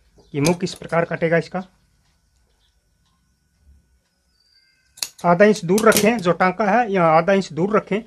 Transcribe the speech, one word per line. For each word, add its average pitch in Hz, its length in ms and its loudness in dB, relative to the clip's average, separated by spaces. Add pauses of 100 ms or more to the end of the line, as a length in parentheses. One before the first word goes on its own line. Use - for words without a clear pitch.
(340)
कि 143 60 -2
मुंह 170 160 2
किस 175 180 -8
प्रकार 165 320 -4
कटेगा 165 320 -2
इसका। 180 260 -8 (3500)
आधा 175 200 2
इंच 214 200 2
दूर 214 240 2
रखें, 220 300 2
जो 175 160 0
टांका 185 320 -2
है 220 260 0
यहाँ 165 240 4
आधा 170 160 2
इंच 190 200 -2
दूर 190 240 -2
रखें 196 300 -2